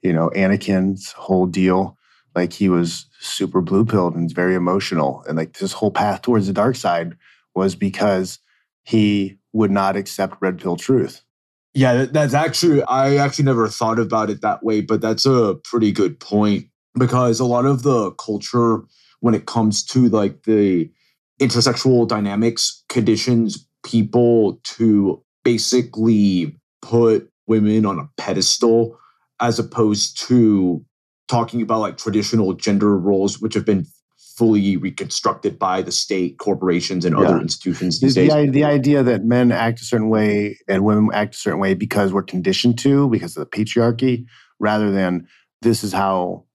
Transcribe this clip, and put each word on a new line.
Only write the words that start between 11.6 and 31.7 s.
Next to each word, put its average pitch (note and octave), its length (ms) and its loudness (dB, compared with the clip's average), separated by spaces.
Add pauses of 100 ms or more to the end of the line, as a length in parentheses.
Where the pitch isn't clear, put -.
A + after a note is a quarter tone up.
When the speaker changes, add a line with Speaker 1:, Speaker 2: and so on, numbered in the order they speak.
Speaker 2:
Yeah, C3 200 2
that, B2+ 200 0
that's D3 200 0
actually, D3+ 500 2
I C3+ 340 2
actually C#3+ 280 0
never A#2 220 2
thought A2+ 320 -2
about A2 300 -2
it G2+ 120 -6
that - 220 -4
way, A2 160 0
but G#2+ 220 -2
that's A2 240 0
a A#2+ 300 2 (100)
pretty A2 260 0
good G2 280 -2
point, G#2 480 0 (280)
because B2 440 0
a C3 60 -2
lot A#2+ 200 0
of C#3 180 0
the A#2+ 280 0
culture, A2 720 -2 (360)
when A#2 140 2
it - 120 -2
comes G#2+ 420 -2
to, B2+ 200 2
like, G#2 360 0
the G2 460 2 (520)
intersexual A#2+ 680 2
dynamics, G#2+ 800 -2
conditions A2+ 800 0 (160)
people A2+ 800 2
to G#2 580 0 (220)
basically A2 1120 0 (240)
put A2+ 480 2 (180)
women G#2+ 380 2
on F#2+ 140 -2
a - 180 -12
pedestal, A2+ 800 0 (440)
as A#2+ 180 -2
opposed G#2+ 600 -2
to G#2 680 2 (420)
talking A#2+ 340 -2
about, A2 200 -2